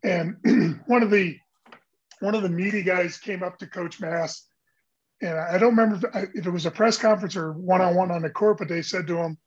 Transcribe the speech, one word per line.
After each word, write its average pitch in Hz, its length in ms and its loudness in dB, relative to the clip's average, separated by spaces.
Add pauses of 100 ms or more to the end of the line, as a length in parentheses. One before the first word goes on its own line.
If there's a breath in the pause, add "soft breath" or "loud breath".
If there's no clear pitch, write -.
And 175 800 2
<clears throat> - 40 -20
one 240 160 4
of 202 80 2
the, 185 260 2 (800)
one 202 140 -2
of 214 80 0
the 190 80 -2
media 196 320 -2
guys 180 360 0
came 185 260 -8
up 180 160 -8
to 175 80 -14
Coach 170 340 -10
Mass, 165 460 -6 (760)
and 165 160 -4
I 170 220 -2
don't 233 160 6
remember 220 400 2
if, 196 180 -4
if 180 140 -6
it 180 40 -2
was 170 140 -4
a 165 60 -2
press 220 260 2
conference 208 380 2
or 160 180 -6
one-on-one 180 560 2
on 170 140 -4
the 156 80 -2
court, 208 260 2
but 180 100 -8
they 170 140 -4
said 175 260 -4
to 170 100 -2
him 160 300 -4